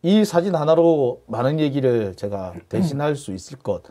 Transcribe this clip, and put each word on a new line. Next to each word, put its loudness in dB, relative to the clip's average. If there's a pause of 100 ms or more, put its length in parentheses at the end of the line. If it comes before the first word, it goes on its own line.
이 4
사진 0
하나로 2
많은 -2
얘기를 0
제가 -8 (140)
대신할 -2
수 -12
있을 -14
것 -6